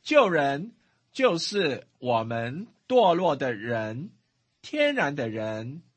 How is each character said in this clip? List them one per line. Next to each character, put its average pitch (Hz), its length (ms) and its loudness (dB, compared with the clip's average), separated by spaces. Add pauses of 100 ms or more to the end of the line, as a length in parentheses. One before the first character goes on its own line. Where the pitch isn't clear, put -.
救 285 260 6
人 151 460 0 (400)
就 226 240 2
是 165 500 -4 (120)
我 117 240 0
们 117 440 -6 (200)
堕 226 260 6
落 170 220 2
的 131 180 -2
人， 113 560 -6 (520)
天 294 340 -2
然 147 200 -2
的 120 140 -4
人。 110 540 -8 (140)